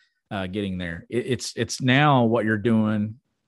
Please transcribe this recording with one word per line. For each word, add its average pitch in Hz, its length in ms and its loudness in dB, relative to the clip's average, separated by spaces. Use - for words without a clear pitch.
uh, 95 160 -6
getting 95 300 -4
there. 85 320 -8
It, 120 180 -4
it's, 120 300 -4
it's - 240 -6
now 131 420 4
what 113 220 2
you're 110 120 2
doing 107 580 0